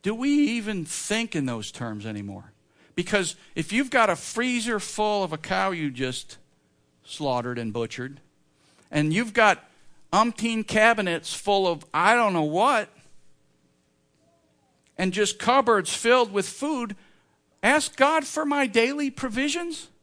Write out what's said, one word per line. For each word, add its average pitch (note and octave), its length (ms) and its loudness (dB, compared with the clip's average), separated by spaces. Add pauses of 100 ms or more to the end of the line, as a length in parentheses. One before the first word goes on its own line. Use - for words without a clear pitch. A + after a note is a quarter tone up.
Do G#3 120 -2
we B3+ 160 -2
even A3+ 540 2
think A3 500 -4
in D3 120 0
those A2+ 260 -4
terms A2 340 -8
anymore? G2+ 460 -10 (420)
Because F3+ 440 0 (180)
if E3+ 160 -4
you've B3+ 180 0
got A3+ 200 4
a E3 80 0
freezer A#3+ 640 -2
full G#3 420 -2
of D#3+ 80 -4
a D#3 60 -6
cow F#3+ 340 -2
you D#3+ 180 -4
just B2+ 480 -6 (680)
slaughtered B2 520 -4
and A2+ 140 -6
butchered, A#2+ 480 -8 (720)
and D3+ 220 2
you've G#3+ 200 -2
got G#3+ 360 4 (420)
umpteen A3 560 0
cabinets G#3+ 680 2
full G3 320 0
of E3 280 -2
I F#3+ 220 6
don't A3 180 2
know E3 100 2
what, G#3+ 460 0 (2000)
and F#3 160 0
just G3+ 260 -2
cupboards A3+ 540 4
filled A#3 400 4
with G3 140 -2
food, B3 500 -6 (680)
ask C#4+ 320 2
God D4 320 4
for D#4 180 -4
my C#4+ 220 0
daily C4 420 0
provisions? D4 800 -4 (160)